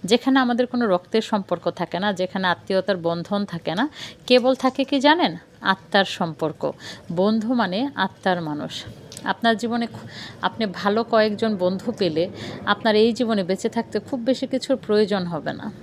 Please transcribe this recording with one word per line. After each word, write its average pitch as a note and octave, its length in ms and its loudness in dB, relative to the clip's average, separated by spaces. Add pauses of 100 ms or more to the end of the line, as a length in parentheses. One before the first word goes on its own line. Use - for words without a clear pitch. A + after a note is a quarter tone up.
যেখানে A#3+ 360 4
আমাদের B3 280 2
কোনো A#3+ 200 0
রক্তের F#3+ 340 2
সম্পর্ক F#3 500 -2
থাকে F3 280 -4
না, G3+ 140 0
যেখানে F#3 340 -2
আত্মীয়তার F#3 500 0
বন্ধন E3+ 480 -2
থাকে E3 300 -6
না, C4 140 0 (380)
কেবল B3 280 6
থাকে C4 280 0
কি C#4 160 0
জানেন, C#4+ 380 4 (240)
আত্মার F#3+ 440 2
সম্পর্ক। D#3 680 -4 (400)
বন্ধু G#3+ 420 0
মানে A3+ 420 0
আত্মার F#3+ 460 -2
মানুষ। D3+ 420 -8 (400)
আপনার A3+ 340 2
জীবনে A#3 300 -4
খু-, - 200 -14 (340)
আপনি F#3+ 240 -2
ভালো G3+ 380 0
কয়েকজন A3 540 2
বন্ধু F#3 400 0
পেলে F3 320 0 (360)
আপনার G#3 300 2
এই A3 180 6
জীবনে A3 300 0
বেঁচে F#3+ 260 -2
থাকতে A3 300 -4
খুব B3 200 -6
বেশি B3+ 280 0
কিছুর C4 280 0
প্রয়োজন G#3 500 0
হবে E3+ 280 -6
না। - 180 -10 (100)